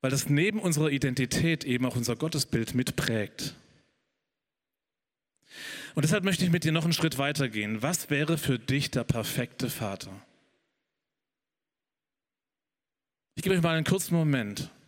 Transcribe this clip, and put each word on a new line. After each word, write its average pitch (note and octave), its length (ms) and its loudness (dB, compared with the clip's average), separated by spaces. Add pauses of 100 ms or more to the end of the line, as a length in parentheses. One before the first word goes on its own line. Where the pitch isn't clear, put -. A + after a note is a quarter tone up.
weil C3 100 0
das C3+ 200 -2
neben F#3 280 4
unserer D#3+ 320 2
Identität C#3 720 0
eben B2 200 0
auch B2+ 120 -2
unser A#2 200 -2
Gottesbild C#3+ 580 -2
mitprägt. - 800 -2 (2500)
Und D3+ 120 2
deshalb F#3 180 4
möchte F#3 220 2
ich F3 40 4
mit E3+ 140 2
dir D#3 80 4
noch D#3+ 120 2
einen E3+ 100 4
Schritt D#3+ 240 0
weiter C#3 320 0
gehen. G#2+ 320 -2
Was D#3+ 260 -2
wäre D3+ 300 2
für B2+ 200 0
dich C3+ 320 -2
der A#2+ 140 -2
perfekte A#2+ 640 -2
Vater? G2+ 420 -6 (3250)
Ich - 80 -8
gebe F#3+ 120 2
euch F3+ 60 4
mal E3 160 2
einen D#3+ 80 0
kurzen F#3+ 300 0
Moment. C3+ 560 0 (180)